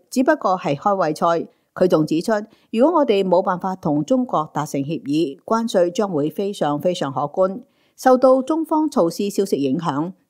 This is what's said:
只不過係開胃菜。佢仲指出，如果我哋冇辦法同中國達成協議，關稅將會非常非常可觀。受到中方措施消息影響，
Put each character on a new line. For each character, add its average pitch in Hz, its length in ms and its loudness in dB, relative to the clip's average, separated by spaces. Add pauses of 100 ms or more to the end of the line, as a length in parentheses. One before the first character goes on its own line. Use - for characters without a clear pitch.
只 254 120 0
不 302 140 4
過 190 240 -2
係 147 160 -2
開 202 220 0
胃 160 160 0
菜。 170 340 0 (260)
佢 185 140 2
仲 160 180 4
指 160 160 -2
出， 226 120 0 (360)
如 226 160 2
果 330 140 4
我 277 60 2
哋 196 200 2
冇 180 160 2
辦 185 160 0
法 190 200 -4
同 156 260 0
中 254 220 0
國 156 280 -2
達 151 120 -4
成 143 160 -4
協 139 220 -6
議， 139 420 -4
關 226 200 0
稅 180 240 2
將 202 220 -2
會 151 180 -2
非 202 220 -6
常 147 260 -2
非 180 160 -2
常 139 200 -6
可 131 80 -4
觀。 185 400 -2 (340)
受 254 220 4
到 262 240 4
中 320 240 -2
方 311 240 0
措 175 200 2
施 202 200 -4
消 196 160 -2
息 196 100 -4
影 139 220 0
響， 165 340 -4 (180)